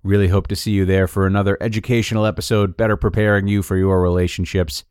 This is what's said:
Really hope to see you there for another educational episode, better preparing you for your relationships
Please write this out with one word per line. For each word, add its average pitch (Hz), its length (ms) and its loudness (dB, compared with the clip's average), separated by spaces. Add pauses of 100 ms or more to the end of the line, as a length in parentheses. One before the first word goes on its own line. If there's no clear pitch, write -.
Really 101 260 2
hope 95 200 2
to 98 80 -4
see - 160 -4
you 98 120 2
there 95 220 2
for 95 200 0
another 98 340 0
educational 110 640 -2
episode, 104 500 -2
better 107 200 0
preparing 104 500 0
you 101 160 0
for 95 140 -2
your 92 260 2
relationships 90 880 -2